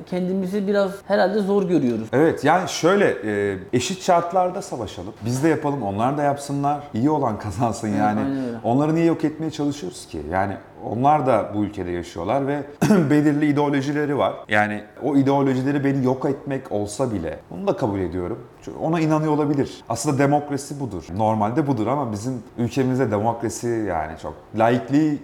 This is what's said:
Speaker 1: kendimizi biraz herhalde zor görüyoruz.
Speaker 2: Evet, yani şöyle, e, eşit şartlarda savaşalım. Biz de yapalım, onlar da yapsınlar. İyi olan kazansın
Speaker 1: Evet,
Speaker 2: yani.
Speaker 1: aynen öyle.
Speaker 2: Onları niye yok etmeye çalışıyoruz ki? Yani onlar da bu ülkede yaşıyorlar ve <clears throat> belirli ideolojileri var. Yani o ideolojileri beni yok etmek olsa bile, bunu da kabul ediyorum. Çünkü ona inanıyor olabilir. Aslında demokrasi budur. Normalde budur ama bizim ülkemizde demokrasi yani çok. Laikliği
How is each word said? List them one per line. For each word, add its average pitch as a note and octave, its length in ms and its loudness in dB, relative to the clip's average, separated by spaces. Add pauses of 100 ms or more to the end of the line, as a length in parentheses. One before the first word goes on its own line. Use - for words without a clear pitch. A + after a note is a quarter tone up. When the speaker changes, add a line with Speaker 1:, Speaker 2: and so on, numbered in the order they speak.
Speaker 1:
kendimizi F#3 580 -2
biraz G3+ 240 2 (160)
herhalde G3+ 340 2
zor G3+ 220 2
görüyoruz. B2 500 2
Speaker 2:
Evet, C#3+ 300 4
yani E3+ 260 2
şöyle, F3+ 560 4
e, G2+ 320 0 (160)
eşit D3+ 300 0
şartlarda F3+ 580 2
savaşalım. G#2+ 520 -8 (120)
Biz B2+ 180 0
de D#3+ 40 4
yapalım, C#3 360 0
onlar G#2+ 340 -2
da D3 60 0
yapsınlar. C#3+ 600 -2 (100)
İyi B2 160 2
olan C3 300 0
kazansın G#2+ 480 -2
Speaker 1:
Evet, G#2 120 0
Speaker 2:
yani. G#2+ 200 2
Speaker 1:
aynen C3 280 -2
öyle. A#2 160 -6
Speaker 2:
Onları C#3+ 320 2
niye E3 100 4
yok D#3+ 180 2
etmeye D#3 280 -4
çalışıyoruz C#3+ 560 -6
ki? D#2+ 140 -8 (100)
Yani F#2+ 220 0 (360)
onlar C3+ 380 2
da G#2 280 2
bu G#2 80 2
ülkede F#2 280 -4
yaşıyorlar F2 560 -2
ve C#3+ 160 -4 (180)
<clears throat> - 80 4 (200)
belirli D3 380 4
ideolojileri C#3+ 720 0
var. G#2+ 160 2 (160)
Yani G#2 340 2 (200)
o C#3+ 120 0
ideolojileri C#3 680 2
beni C#3 220 2
yok B2+ 200 0
etmek C#3 460 -4
olsa G#2 400 -2
bile, D#2+ 280 -4 (100)
bunu F#3 180 -6
da F#3+ 100 2
kabul G2+ 220 -2
ediyorum. F2+ 400 -4 (220)
Çünkü B2+ 180 -14
ona D#3+ 200 -2
inanıyor D#3 340 0
olabilir. D3 560 -2
Aslında C#3 280 -2
demokrasi C#3+ 640 0
budur. G2 240 -8 (140)
Normalde A2 500 0
budur A2 200 0
ama C3 240 -2
bizim A2+ 320 -6 (140)
ülkemizde B2+ 540 0
demokrasi A2+ 760 -2
yani D#2+ 340 -4
çok. D2+ 120 -8 (220)
Laikliği B2+ 680 2